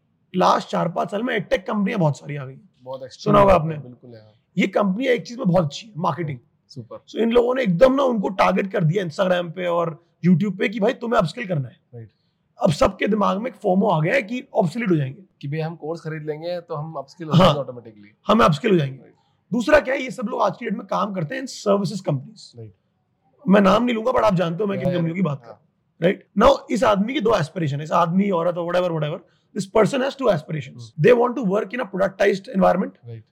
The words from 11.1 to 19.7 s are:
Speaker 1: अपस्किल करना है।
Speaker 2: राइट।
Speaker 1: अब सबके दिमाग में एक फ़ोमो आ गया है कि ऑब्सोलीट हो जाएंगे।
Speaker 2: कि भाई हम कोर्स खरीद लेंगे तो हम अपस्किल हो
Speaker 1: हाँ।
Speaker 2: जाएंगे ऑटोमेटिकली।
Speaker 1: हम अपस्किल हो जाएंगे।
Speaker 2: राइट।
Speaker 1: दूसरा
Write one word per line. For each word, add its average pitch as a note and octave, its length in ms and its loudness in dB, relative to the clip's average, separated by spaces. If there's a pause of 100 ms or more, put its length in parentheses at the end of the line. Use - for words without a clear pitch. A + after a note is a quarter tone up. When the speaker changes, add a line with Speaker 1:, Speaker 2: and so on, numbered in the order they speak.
Speaker 1:
अपस्किल G3 280 -2
करना D3 200 -4
है। - 120 -20 (160)
Speaker 2:
राइट। A2+ 140 -18 (500)
Speaker 1:
अब - 120 4
सबके C4 360 0
दिमाग G3 300 0
में A#3+ 140 -6
एक - 40 -18
फ़ोमो G3 320 2
आ E3 140 2
गया F3 120 0
है C#4 80 0
कि A#3+ 220 -8 (100)
ऑब्सोलीट A3 360 -2
हो F3 60 4
जाएंगे। C3+ 260 -4 (200)
Speaker 2:
कि D3+ 60 -10
भाई D3+ 120 -6
हम D#3+ 160 -6
कोर्स D#3 260 -10
खरीद D#3 260 -12
लेंगे E3 340 -6
तो E3+ 140 -12
हम D#3+ 180 -10
अपस्किल D3+ 340 -12
हो D3+ 60 -4
Speaker 1:
हाँ। E3+ 60 6
Speaker 2:
जाएंगे D#3 200 4
ऑटोमेटिकली। A#2+ 520 -14 (160)
Speaker 1:
हम A3 160 4
अपस्किल G#3 280 2
हो F#3 60 6
जाएंगे। C3+ 200 -2
Speaker 2:
राइट। A2+ 160 -20 (380)
Speaker 1:
दूसरा B3 280 4